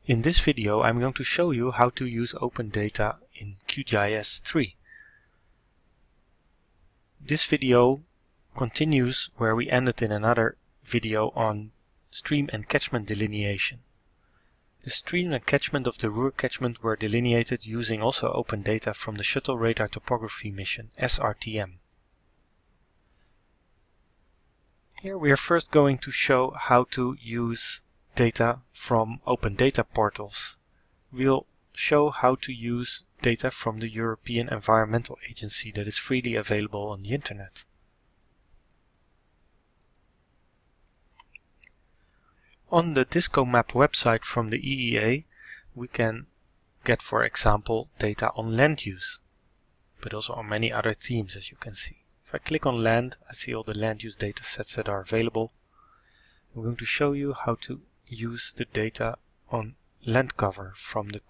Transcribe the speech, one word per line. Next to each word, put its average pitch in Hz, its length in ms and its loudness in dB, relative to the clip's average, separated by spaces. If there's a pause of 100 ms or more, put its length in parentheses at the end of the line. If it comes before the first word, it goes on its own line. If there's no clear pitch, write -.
In 117 160 2
this 165 160 6
video, 110 420 2
I'm 117 180 2
going 131 140 0
to 135 100 -6
show 175 280 2
you 123 180 0
how 123 220 4
to 131 160 -4
use 117 340 -2
Open 123 280 -6
Data 104 480 -2 (180)
in 101 180 -14 (140)
Q - 160 -6
G - 120 -2
I 101 160 2
S 107 280 0
three. 123 360 -2 (2500)
This 147 220 2
video 131 540 6 (580)
continues 127 800 2
where 113 180 2
we 120 140 -2
ended 127 320 2
in 107 100 0
another 113 460 2 (260)
video 110 520 0
on 107 360 -2 (380)
stream 147 420 -2
and 107 160 -10
catchment 117 400 0
delineation. 104 760 -2 (1000)
The - 60 -12
stream 175 440 0
and 127 120 -2
catchment 139 400 0
of - 140 -2
the 113 100 -2
Ruhr 120 220 -2
catchment 123 500 -4
were 110 140 0
delineated 117 720 0
using 110 340 -4
also 120 300 0
open 110 320 -4
data 110 320 -2
from 110 200 -8
the 101 80 -6
Shuttle 131 360 -2
Radar 113 280 0
Topography 110 600 -6
Mission, 101 480 -8
S - 220 2
R 107 160 0
T 110 240 -6
M. 92 180 -8 (3250)
Here 196 180 -8
we 156 120 2
are 139 80 8
first - 340 2
going 143 280 6
to - 100 -8
show 131 480 2
how 123 340 4
to 127 300 -2
use 117 600 -2 (320)
data 120 460 2 (140)
from 113 520 0
open 113 300 -2
data 123 300 4
portals. - 720 -2 (560)
We'll 131 320 2 (280)
show 147 360 4
how 131 320 2
to - 100 -6
use 120 540 -2 (160)
data 123 280 0
from 110 300 -4
the 113 80 -6
European 113 640 -4
Environmental 110 680 2 (120)
Agency 107 420 -2
that 104 160 -6
is 107 100 -2
freely 123 380 0
available 104 540 -2
on 101 140 -10
the 101 80 -6
internet. 104 520 -8 (4000)
On 170 260 2
the 131 100 4
disco 151 400 2
map 123 240 4
website 120 560 4
from 113 240 -2
the 113 100 -2
E 131 340 -2
E 113 60 2
A, 120 260 0 (480)
we 120 140 -12
can 113 400 -2 (560)
get, - 180 0
for 113 220 0
example, 113 640 2 (100)
data 104 380 0
on 113 220 -2
land 147 280 2
use, - 360 -8 (800)
but - 120 -10
also 107 200 -6
on 110 160 -10
many 110 200 0
other 113 240 -2
themes, 107 440 -4
as 98 120 -10
you - 80 -16
can - 160 -12
see. - 300 -2 (220)
If - 100 -10
I 139 40 -4
click - 260 -4
on 120 180 2
land, 117 320 2 (140)
I - 20 -16
see - 240 -2
all 110 80 -8
the 107 140 -6
land 107 260 -4
use 110 140 -12
data - 260 -6
sets - 320 -2
that 107 140 -4
are 101 100 -2
available. 113 540 -2 (1000)
I'm 113 100 -12
going 117 120 -4
to 117 100 -12
show 143 280 0
you 143 200 -4
how 117 280 -2
to 131 200 -10 (320)
use 117 380 -4
the - 140 -6
data 113 520 -4 (320)
on 113 240 -4 (320)
land 123 300 0
cover 95 400 -4
from - 340 -6
the 104 200 -12